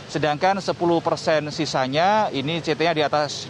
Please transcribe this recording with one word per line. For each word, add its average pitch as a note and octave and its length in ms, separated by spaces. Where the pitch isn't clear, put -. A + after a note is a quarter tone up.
Sedangkan D#3 480
sepuluh E3+ 400
persen D3+ 560
sisanya D#3+ 800
ini C#3+ 240
C D#3 160
T-nya D#3 240
di D3+ 80
atas D3 440